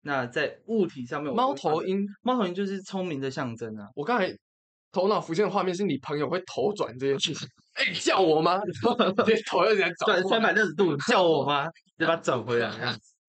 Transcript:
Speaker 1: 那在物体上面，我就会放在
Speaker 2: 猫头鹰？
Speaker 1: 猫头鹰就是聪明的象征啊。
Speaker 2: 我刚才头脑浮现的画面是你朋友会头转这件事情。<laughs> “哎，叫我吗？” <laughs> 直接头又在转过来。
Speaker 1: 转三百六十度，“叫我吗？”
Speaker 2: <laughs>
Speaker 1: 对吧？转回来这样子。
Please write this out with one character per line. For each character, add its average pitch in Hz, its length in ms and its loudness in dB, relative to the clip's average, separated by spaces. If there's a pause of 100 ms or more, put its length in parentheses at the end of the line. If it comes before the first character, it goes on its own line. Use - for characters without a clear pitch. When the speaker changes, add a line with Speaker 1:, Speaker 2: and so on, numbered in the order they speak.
Speaker 1:
那 131 240 -2
在 139 400 -4
物 214 200 2
体 131 180 -10
上 147 180 -6
面， 143 100 -4
我 - 40 -2
就 254 120 2
会 - 0 -
放 - 80 -2
在 - 140 -2
Speaker 2:
猫 160 100 2
头 - 40 -6
鹰？ 196 220 -2 (160)
Speaker 1:
猫 254 140 0
头 214 100 2
鹰 175 80 -4
就 202 100 -4
是 196 180 -6
聪 190 220 -6
明 151 160 -4
的 135 100 -4
象 127 260 -6
征 113 200 -10
啊。 104 200 -14
Speaker 2:
我 143 80 -6
刚 240 140 0
才 180 140 -2 (600)
头 190 160 2
脑 196 120 2
浮 160 140 -6
现 202 100 2
的 185 60 0
画 196 140 0
面 185 100 -2
是 190 80 -4
你 151 160 0
朋 147 200 -6
友 151 120 -2
会 180 160 -2
头 - 260 -2
转 123 260 -6
这 135 100 -2
件 139 100 0
事 170 160 -2
情。 - 180 -10
<laughs> - 120 -20 (100)
“哎， 247 200 -2
叫 - 260 0
我 160 200 4
吗？” 175 240 2
<laughs> 214 600 0
直 220 80 6
接 220 120 0
头 180 180 2
又 220 100 4
在 180 160 2
转 - 160 -4
过 202 80 4
来。 175 60 4
Speaker 1:
转 185 80 0
三 220 140 2
百 214 100 4
六 208 120 4
十 165 100 -2
度 156 220 4 (120)
，“叫 214 140 4
我 160 220 4
吗？” 143 220 0 (200)
Speaker 2:
<laughs> - 120 -20
Speaker 1:
对 165 80 0
吧？ 165 100 4
转 143 260 -2
回 117 160 0
来 117 120 0
这 113 120 -10
样 120 120 -4
子。 - 200 -18 (140)